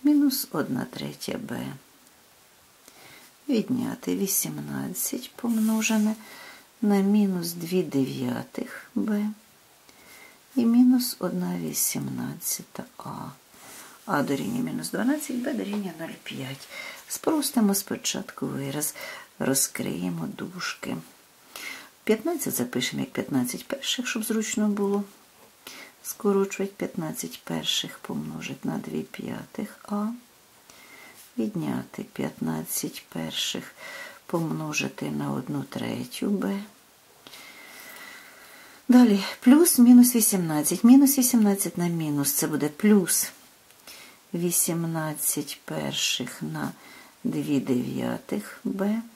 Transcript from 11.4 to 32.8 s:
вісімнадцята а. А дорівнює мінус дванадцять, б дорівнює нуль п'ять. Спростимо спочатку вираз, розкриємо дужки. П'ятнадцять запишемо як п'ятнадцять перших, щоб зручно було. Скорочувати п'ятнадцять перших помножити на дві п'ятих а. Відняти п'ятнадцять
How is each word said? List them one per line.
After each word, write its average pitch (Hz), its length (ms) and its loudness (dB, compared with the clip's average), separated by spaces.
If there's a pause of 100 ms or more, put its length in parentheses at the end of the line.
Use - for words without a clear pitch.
вісімнадцята - 1300 -6 (140)
а. - 320 -12 (760)
А 143 180 2
дорівнює 127 400 -2
мінус - 280 -6
дванадцять, 262 440 0
б 254 180 -4
дорівнює 202 460 -4
нуль 160 240 -10
п'ять. 135 440 -12 (400)
Спростимо 247 680 2
спочатку - 720 -6
вираз, 139 480 -6 (440)
розкриємо - 880 -2
дужки. - 680 -8 (1080)
П'ятнадцять - 520 0
запишемо - 460 -2
як 131 100 -6
п'ятнадцять - 560 -4
перших, - 400 -6
щоб 220 160 -4
зручно 214 440 -2
було. 202 360 0 (1000)
Скорочувати 196 720 0
п'ятнадцять - 680 -8
перших - 560 -4
помножити 78 680 -8
на - 100 -4
дві - 240 -6
п'ятих - 800 -10 (100)
а. 208 180 -2 (1300)
Відняти 170 680 -4
п'ятнадцять - 1040 -6